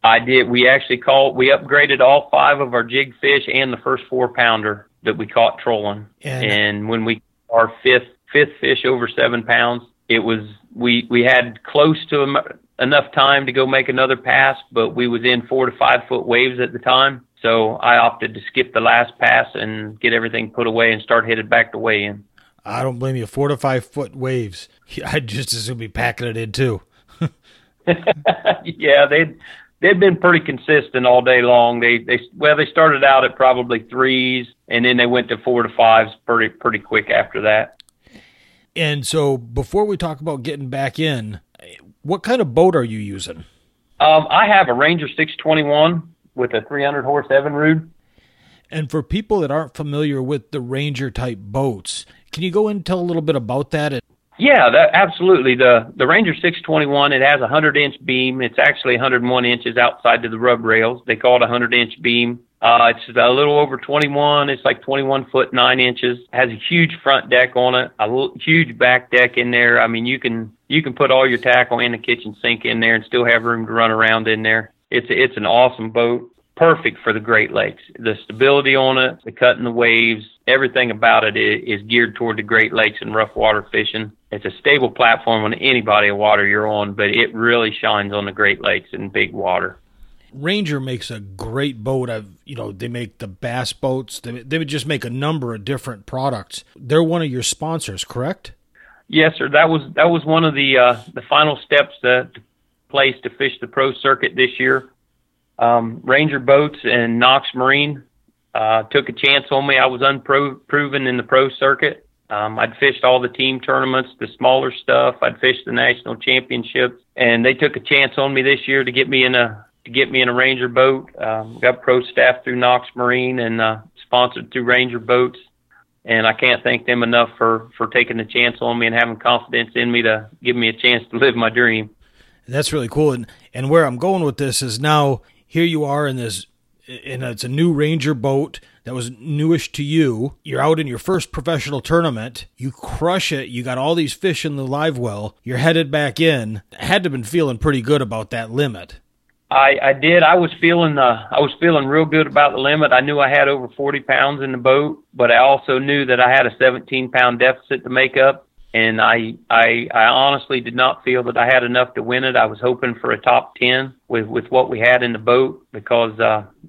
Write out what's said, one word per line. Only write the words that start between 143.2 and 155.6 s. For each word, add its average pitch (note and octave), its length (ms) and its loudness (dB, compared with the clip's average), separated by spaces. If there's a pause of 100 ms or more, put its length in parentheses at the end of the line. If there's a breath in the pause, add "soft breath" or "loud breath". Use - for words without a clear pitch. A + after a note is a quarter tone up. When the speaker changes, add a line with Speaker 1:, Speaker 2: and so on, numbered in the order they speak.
Speaker 2:
it. C3+ 180 -8
You A#2+ 140 -10
got B2+ 160 -6
all D#3 160 0
these D#3 180 -4
fish F3 320 -4
in D3 120 -6
the C3+ 100 -6
live C#3+ 320 -4
well. G#2+ 440 -8
You're B2 140 -8
headed D#3+ 320 0
back D3 300 -4
in. A#2 420 0 (100)
It - 100 -20
had F#3+ 220 -2
to F3+ 40 -4
have D3 40 -4
been B2+ 120 -8
feeling C3+ 340 -2
pretty C#3 240 -2
good C#3 200 0
about A2 280 -8
that A2+ 220 -8
limit. A2+ 480 -6 (560)
Speaker 1:
I, C3+ 260 4
I C#3 120 2
did. D#3+ 280 4
I D#3+ 140 6
was E3+ 240 0
feeling, E3 380 2
uh, A#2+ 340 2
I - 80 0
was C#3+ 120 0 (100)
feeling D#3 240 2
real D3+ 180 2
good D#3 240 0
about C#3+ 240 4
the A#2+ 80 -6
limit. D3 320 2
I B2+ 80 6
knew C#3+ 200 0
I C3+ 100 2
had C#3+ 180 4
over C3 220 -2
forty C#3 320 -4
pounds C3+ 420 0
in C3+ 80 -6
the B2+ 60 -6
boat, C#3 440 2 (120)
but A#2+ 180 2
I A#2+ 60 6
also C3+ 420 4